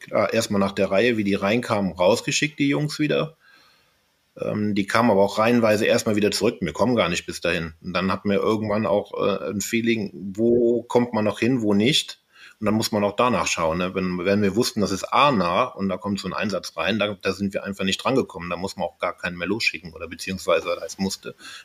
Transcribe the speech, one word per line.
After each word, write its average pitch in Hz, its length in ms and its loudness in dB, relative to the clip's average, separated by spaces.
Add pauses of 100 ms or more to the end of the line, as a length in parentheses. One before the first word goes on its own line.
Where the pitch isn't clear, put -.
klar, - 320 0
erstmal 107 260 0
nach 98 140 2
der 98 180 0
Reihe, 113 260 2
wie 110 60 0
die 98 140 0
reinkamen, 101 560 0
rausgeschickt, 143 640 0
die 139 100 2
Jungs 147 300 -2
wieder. 147 380 -2 (1000)
Ähm, 104 380 -2
die 101 120 0
kamen 117 260 4
aber 98 100 6
auch 101 160 0
reihenweise 110 480 4
erstmal 113 300 2
wieder 104 160 2
zurück. 113 280 0
Wir 78 120 -4
kommen 113 240 0
gar 92 120 4
nicht 87 160 -2
bis - 160 -10
dahin. 82 400 -2
Und 87 120 -10
dann 90 180 0
hatten 98 200 -2
wir 98 80 2
irgendwann 107 460 0
auch, 101 300 0
äh, 101 360 -2
ein 101 100 -4
Feeling, 113 500 -2 (240)
wo 117 480 2
kommt 120 320 0
man 107 100 2
noch 101 140 0
hin, 120 240 0
wo 104 100 2
nicht. 110 480 0 (400)
Und 107 40 -4
dann 104 100 2
muss 110 160 0
man 104 140 0
auch 98 100 0
danach 113 320 2
schauen, 82 320 0
ne? 92 160 -2
Wenn, 92 240 -2
wenn 98 240 2
wir 98 140 2
wussten, 120 240 0
das 98 100 2
ist 92 140 -6
A 135 260 4
nah 95 360 2
und 98 220 -4
da 92 80 -2
kommt 101 220 -4
so - 80 -6
ein 87 80 -6
Einsatz 92 420 -6
rein, 92 220 -2
da, 104 240 -2
da 95 100 -2
sind 98 220 -4
wir - 80 -4
einfach 98 220 -6
nicht 95 180 -2
drangekommen. 98 480 -2
Da 85 60 -4
muss 92 200 -6
man 85 120 -4
auch - 100 -20
gar 90 180 -4
keinen 87 200 -6
mehr 87 100 -6
losschicken 92 460 -4
oder 85 160 -12
beziehungsweise, 87 720 -2
das - 180 -12
musste, - 380 -4 (280)